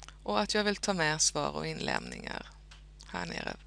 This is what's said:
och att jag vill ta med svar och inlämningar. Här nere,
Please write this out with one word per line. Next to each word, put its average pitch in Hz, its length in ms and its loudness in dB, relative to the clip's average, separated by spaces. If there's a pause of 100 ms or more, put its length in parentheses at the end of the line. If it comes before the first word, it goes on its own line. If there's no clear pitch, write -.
(240)
och 208 160 2
att 208 140 2
jag 214 100 4
vill 202 120 4
ta - 180 2
med 156 280 4
svar 147 280 4
och 151 180 -2
inlämningar. - 800 -2 (640)
Här 87 180 -4
nere, - 300 -4 (120)